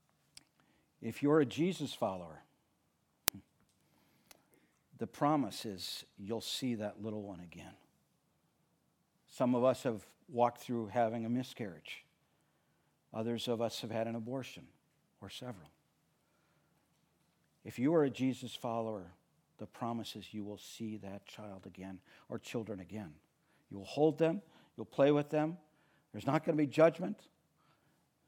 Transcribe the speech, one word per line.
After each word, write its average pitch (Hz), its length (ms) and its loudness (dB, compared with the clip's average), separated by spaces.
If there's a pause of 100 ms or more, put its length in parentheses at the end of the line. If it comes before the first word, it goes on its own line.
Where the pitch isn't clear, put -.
(1000)
if 113 220 -6
you're 147 160 8
a 143 60 6
Jesus 147 460 0
follower, 90 520 -4 (2500)
the 113 80 -4
promise 143 580 2
is 92 400 -8 (140)
you'll 104 200 -4
see - 360 -2
that 104 260 -4
little 107 220 -4
one 95 160 -10
again. 82 340 -16 (1500)
Some 127 280 2
of 120 80 4
us 127 180 4
have 113 240 -2 (240)
walked 120 320 2
through 117 320 -4
having 117 320 2
a 110 40 -2
miscarriage. 117 760 -6 (1040)
Others 113 360 -4
of 117 120 0
us 117 220 -2
have 117 80 -8
had 113 160 -2
an 113 80 -4
abortion 120 540 -8 (520)
or 98 80 -12
several. 98 440 -12 (1900)
If - 140 -12
you 139 160 4
are 156 100 8
a 135 60 4
Jesus 123 460 -2
follower, 110 580 -4 (460)
the 107 80 -12
promise 117 480 -6
is 101 180 -14
you 107 100 -6
will 101 140 -10
see 107 400 -10
that 101 300 -12
child 101 400 -14
again 95 320 -12 (280)
or 117 120 -6
children 107 400 -6
again. 92 340 -12 (560)
You 101 80 -12
will 98 80 -10
hold 151 320 2
them, 165 240 4 (340)
you'll 110 120 -8
play 143 240 6
with 147 180 4
them. 156 300 0 (520)
There's 104 140 -10
not 143 180 4
gonna 160 140 2
be 151 80 4
judgment, 165 540 4 (1080)